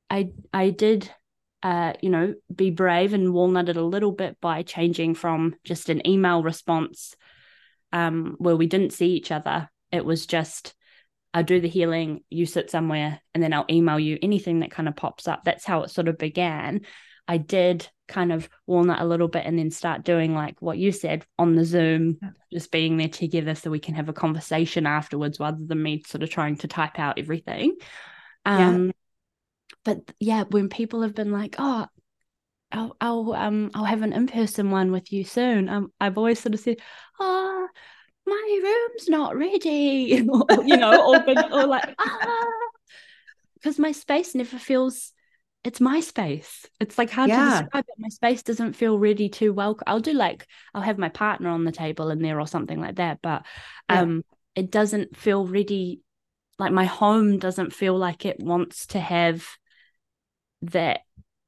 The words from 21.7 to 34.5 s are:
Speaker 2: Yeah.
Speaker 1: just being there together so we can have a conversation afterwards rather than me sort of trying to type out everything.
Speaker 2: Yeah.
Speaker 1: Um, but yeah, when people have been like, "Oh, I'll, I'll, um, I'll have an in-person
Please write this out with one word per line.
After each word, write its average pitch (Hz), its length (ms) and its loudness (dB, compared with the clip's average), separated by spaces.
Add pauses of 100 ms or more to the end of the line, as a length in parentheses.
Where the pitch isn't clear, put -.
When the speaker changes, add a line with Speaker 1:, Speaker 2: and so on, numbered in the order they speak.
Speaker 2:
Yeah. 196 80 -10 (200)
Speaker 1:
just 170 200 -10
being 160 260 0
there 156 120 0
together 156 460 -2
so 156 160 -8
we 156 100 -4
can 156 160 -8
have 156 120 -6
a 151 60 -6
conversation 160 720 -2
afterwards 147 520 -4
rather 156 240 -6
than 160 200 -4
me 156 240 -4
sort - 160 -8
of 156 80 -6
trying 147 280 -2
to 160 100 -8
type 156 300 -4
out 147 200 -4
everything. 165 580 -2 (720)
Speaker 2:
Yeah. 185 320 4
Speaker 1:
Um, 185 140 0 (920)
but - 340 -6
yeah, 220 260 0
when 196 260 0
people 226 320 -4
have 208 120 -4
been 208 180 -4
like, 208 260 -6
"Oh, 262 280 -2 (840)
I'll, 226 280 -8
I'll, 233 340 -2
um, 208 400 -2
I'll 214 100 -4
have 214 180 0
an 220 120 -2
in-person 220 560 0